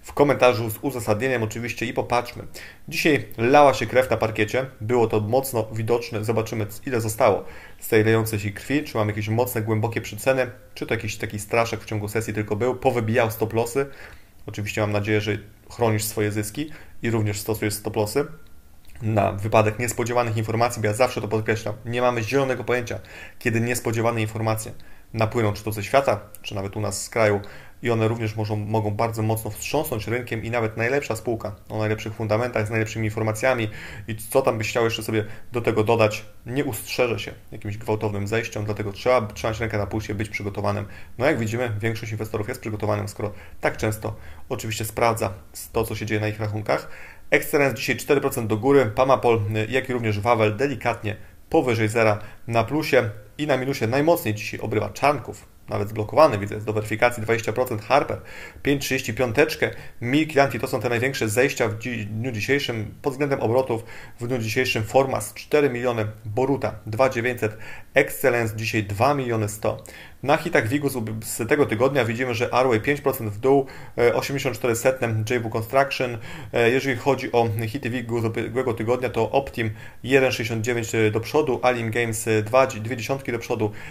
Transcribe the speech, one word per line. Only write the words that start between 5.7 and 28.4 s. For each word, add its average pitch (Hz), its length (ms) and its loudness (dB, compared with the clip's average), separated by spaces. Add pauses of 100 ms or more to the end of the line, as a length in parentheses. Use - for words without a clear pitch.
widoczne, 113 520 -2
zobaczymy, 110 420 0 (200)
ile 123 140 0
zostało 107 440 2 (340)
z - 100 -12
tej 110 160 6
lejącej 110 360 2
się 104 100 -4
krwi, 143 340 -2
czy - 120 -6
mamy 107 160 0
jakieś 104 160 -4
mocne, 117 340 0
głębokie 110 380 0
przeceny, 127 500 0 (240)
czy 147 120 -8
to 123 80 0
jakiś 110 220 -6
taki 107 220 -6
straszek 113 420 0
w - 40 -16
ciągu 104 240 -4
sesji 107 260 -4
tylko 104 220 -2
był, 123 180 0
powybijał 117 560 2
stop 110 220 -2
lossy. 120 340 0 (600)
Oczywiście 107 340 -6
mam 104 120 2
nadzieję, 104 280 2
że 104 180 -2 (320)
chronisz 110 340 2
swoje 104 280 0
zyski 110 380 -4 (320)
i 113 80 2
również 107 300 0
stosujesz 104 340 -2
stop 104 220 -6
lossy. 110 300 0 (760)
Na 104 300 2
wypadek 107 460 4
niespodziewanych 120 580 0
informacji, 113 460 0
bo 107 60 2
ja 107 60 0
zawsze 123 260 2
to 113 80 -6
podkreślam, 110 460 0 (100)
nie 120 160 -2
mamy 123 220 2
zielonego 127 420 0
pojęcia, 117 340 -2 (400)
kiedy 113 220 2
niespodziewane 117 600 0
informacje 110 520 -2 (420)
napłyną, 110 380 2
czy - 120 -8
to 107 80 -4
ze 104 100 -4
świata, 127 380 2 (220)
czy - 120 -10
nawet 98 220 -4
u 110 40 -4
nas 101 220 -4
z - 80 -10
kraju, 104 300 4 (420)
i 117 80 0
one 110 180 2
również 110 280 -2
możą, 107 200 -2